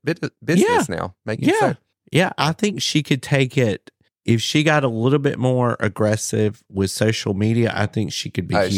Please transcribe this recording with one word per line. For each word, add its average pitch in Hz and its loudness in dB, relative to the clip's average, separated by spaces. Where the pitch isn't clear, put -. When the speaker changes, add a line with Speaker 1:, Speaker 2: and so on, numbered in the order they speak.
Speaker 1:
bit-, 170 -4
business 240 2
Speaker 2:
Yeah. 90 -6
Speaker 1:
now. 90 -8
Making 110 -2
Speaker 2:
Yeah. 427 2
Speaker 1:
soap. 247 0
Speaker 2:
Yeah. 175 2
I 151 0
think 202 -2
she 151 -2
could 139 -2
take 135 0
it, 113 0
if 113 2
she 151 0
got 151 2
a - 2
little 120 2
bit 139 -2
more 123 2
aggressive 107 0
with 98 0
social 113 0
media, 110 0
I 101 0
think - -4
she - -8
could 90 -6
be - -2
Speaker 1:
Oh, 95 2
she 98 0